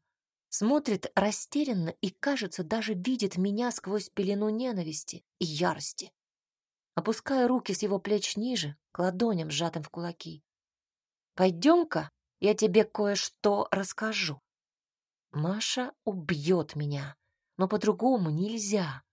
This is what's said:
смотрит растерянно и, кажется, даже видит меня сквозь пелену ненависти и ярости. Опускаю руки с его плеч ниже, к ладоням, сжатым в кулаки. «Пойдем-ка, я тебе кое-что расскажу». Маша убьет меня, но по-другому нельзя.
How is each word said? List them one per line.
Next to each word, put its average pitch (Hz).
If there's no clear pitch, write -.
смотрит 247
растерянно 208
и, -
кажется, 226
даже 220
видит 196
меня 202
сквозь 202
пелену 202
ненависти 202
и -
ярости. 156
Опускаю 240
руки 247
с -
его 202
плеч 202
ниже, 208
к -
ладоням, 180
сжатым 160
в 147
кулаки. 165
«Пойдем-ка, 190
я 208
тебе 214
кое-что 202
расскажу». 196
Маша 208
убьет 165
меня, 143
но 185
по-другому 208
нельзя. 196